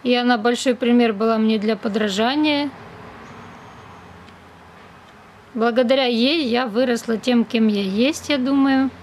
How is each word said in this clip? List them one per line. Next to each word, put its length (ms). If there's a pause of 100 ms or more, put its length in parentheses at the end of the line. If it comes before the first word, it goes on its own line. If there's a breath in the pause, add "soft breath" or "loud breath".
И 140
она 240
большой 340
пример 400
была 240
мне 220
для 180
подражания. 920 (2750)
Благодаря 520
ей 400
я 200
выросла 520
тем, 280
кем 220
я 160
есть, 460
я 100
думаю. 500 (140)